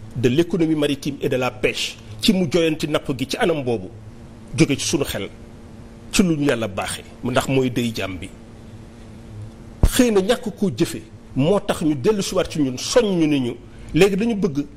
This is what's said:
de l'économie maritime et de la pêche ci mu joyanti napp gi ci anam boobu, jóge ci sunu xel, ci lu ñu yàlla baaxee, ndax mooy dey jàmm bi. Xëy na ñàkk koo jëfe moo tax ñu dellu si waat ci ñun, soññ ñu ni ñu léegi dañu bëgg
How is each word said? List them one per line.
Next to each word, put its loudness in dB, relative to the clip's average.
de 4
l'économie 2
maritime 0
et 0
de 0
la 0
pêche -4
ci 4
mu 2
joyanti 2
napp 0
gi -2
ci -6
anam 2
boobu, -2
jóge 6
ci -4
sunu 0
xel, -6
ci 6
lu 2
ñu 0
yàlla 0
baaxee, -6
ndax 0
mooy 4
dey -2
jàmm -6
bi. -12
Xëy 6
na 6
ñàkk 2
koo 2
jëfe 0
moo 4
tax -2
ñu 4
dellu 2
si -4
waat 0
ci -4
ñun, 0
soññ 4
ñu 4
ni 4
ñu 0
léegi 6
dañu 2
bëgg -2